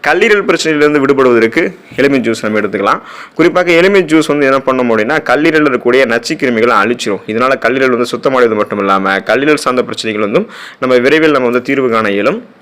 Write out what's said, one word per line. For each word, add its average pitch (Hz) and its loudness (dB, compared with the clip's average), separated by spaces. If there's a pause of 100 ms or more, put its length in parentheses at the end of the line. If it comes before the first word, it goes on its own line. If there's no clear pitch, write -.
கல்லீரல் 202 2
பிரச்சனையிலிருந்து 151 0
விடுபடுவதற்கு 127 2 (380)
எலுமிச்சை 135 2
ஜூஸ் 113 -4
நம்ம 107 -2
எடுத்துக்கலாம். 104 -2 (380)
குறிப்பாக 170 2 (100)
எலுமிச்சை 190 2
ஜூஸ் 156 2
வந்து 143 2
என்ன 135 0
பண்ணும் 127 0
அப்படின்னா 113 0 (140)
கல்லீரல் 151 2
இருக்கக்கூடிய 123 2 (140)
நச்சு 120 -4
கிருமிகளை 120 0
அழிச்சிரும். 113 -4 (100)
இதனால 131 0
கல்லீரல் 131 0
வந்து 120 -2
சுத்தமடைவது 120 0
மட்டும் 104 -4
இல்லாம 98 0 (160)
கல்லீரல் 143 0
சார்ந்த 127 0
பிரச்சனைகள் 107 -6
வந்தும் 165 -2 (340)
நம்ம 127 2
விரைவில் 151 2
நம்ம 123 0
வந்து 123 -2
தீர்வு 135 0
காண 110 0
இயலும். 151 -2 (200)